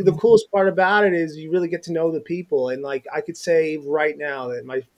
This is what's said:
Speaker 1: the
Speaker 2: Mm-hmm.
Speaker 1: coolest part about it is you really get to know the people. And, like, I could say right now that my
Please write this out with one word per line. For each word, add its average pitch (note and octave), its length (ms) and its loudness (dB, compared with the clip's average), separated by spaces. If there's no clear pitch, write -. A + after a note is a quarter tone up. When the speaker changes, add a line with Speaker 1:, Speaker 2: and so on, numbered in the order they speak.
Speaker 1:
the F#3 80 6
Speaker 2:
Mm-hmm. D#3 80 -4
Speaker 1:
coolest A3+ 320 4
part G3 160 4
about F#3+ 380 4
it F#3 80 4
is E3 220 -2
you D#3 140 -12
really F3 200 0
get E3+ 140 -6
to E3+ 80 -8
know E3 200 0
the D#3+ 100 -4
people. D#3 480 -2
And, C3 140 -6
like, C#3 280 -6
I D3+ 100 -4
could E3 160 -10
say D#3+ 400 0
right D3+ 380 0
now C#3 340 -6
that B2 160 -6
my B2+ 180 -6